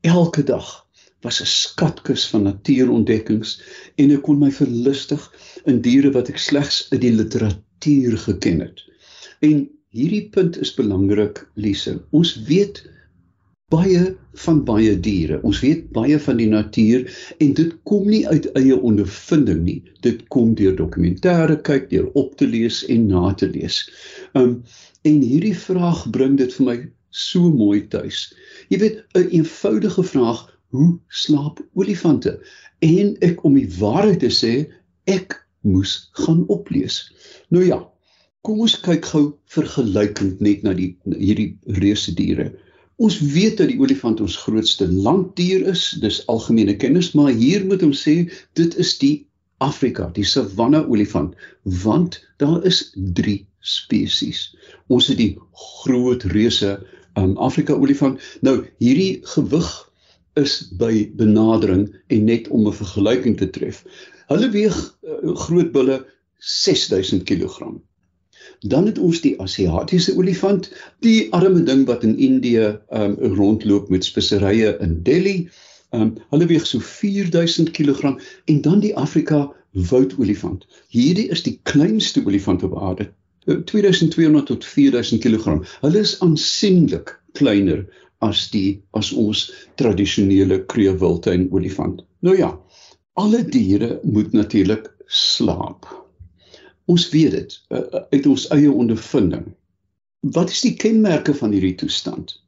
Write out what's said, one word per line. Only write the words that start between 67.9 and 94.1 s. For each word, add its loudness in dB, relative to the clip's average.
Dan 0
het -2
ons 0
die 0
Aziatiese 0
olifant, 0
die 4
arme 4
ding 4
wat -2
in 2
Indië, 2
ehm, -2
rondloop 0
met 0
speserye 0
in -2
Delhi. 0
Ehm, 0
hulle 2
weeg 2
so -4
vierduisend -2
kilogram. -2
En 2
dan 4
die -2
Afrika -2
woudolifant. 0
Hierdie 0
is -4
die -8
kleinste 0
olifant 0
op -4
aarde, -6
eh, 0
tweeduisend 2
tweehonderd 4
tot -6
vierduisend 2
kilogram. 0
Hulle 2
is -2
aansienlik 0
kleiner 2
as -2
die, -2
as -6
ons -2
tradisionele 2
kreewiltuin 0
olifant. -6
Nou 4
ja, -2
alle 0
diere 0
moet 0